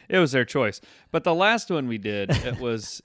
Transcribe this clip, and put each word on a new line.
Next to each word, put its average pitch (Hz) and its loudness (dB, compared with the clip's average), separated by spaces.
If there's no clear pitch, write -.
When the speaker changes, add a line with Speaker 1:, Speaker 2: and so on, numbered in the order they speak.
Speaker 1:
it 185 2
was 151 4
their 127 2
choice. 113 -2
But 160 0
the 170 4
last 208 2
one 147 -2
we 113 -2
did, 101 -2
it 123 0
Speaker 2:
<laughs> - -
Speaker 1:
was, 113 -4